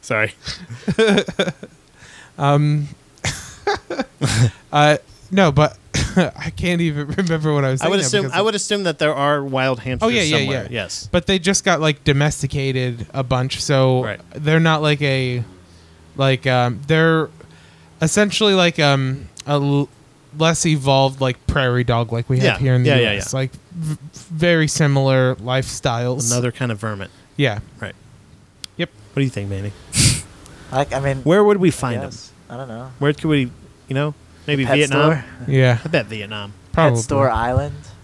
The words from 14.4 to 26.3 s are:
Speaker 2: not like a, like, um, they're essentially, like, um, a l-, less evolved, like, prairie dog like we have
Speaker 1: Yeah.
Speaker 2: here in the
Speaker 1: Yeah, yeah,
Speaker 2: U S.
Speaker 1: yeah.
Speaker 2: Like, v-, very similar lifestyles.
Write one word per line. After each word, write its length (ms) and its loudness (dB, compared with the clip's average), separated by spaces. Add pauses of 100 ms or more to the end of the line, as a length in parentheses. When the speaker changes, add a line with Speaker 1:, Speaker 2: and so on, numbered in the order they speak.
Speaker 2:
not 220 2
like 200 0
a, 440 -2 (720)
like, 280 0
um, 420 0
they're 420 2 (720)
essentially, 520 2
like, 260 2
um, 500 0 (180)
a 40 -2
l-, 360 2 (500)
less 280 0
evolved, 560 2
like, 260 -2
prairie 380 0
dog 260 0
like 160 -6
we 120 0
have 60 2
Speaker 1:
Yeah. 120 2
Speaker 2:
here 160 2
in 100 4
the 60 4
Speaker 1:
Yeah, 80 4
yeah, 160 2
Speaker 2:
U 60 -2
S. 120 -8
Speaker 1:
yeah. 80 -4
Speaker 2:
Like, 120 -4 (200)
v-, 260 -8 (320)
very 380 2
similar 680 2
lifestyles. 1000 -4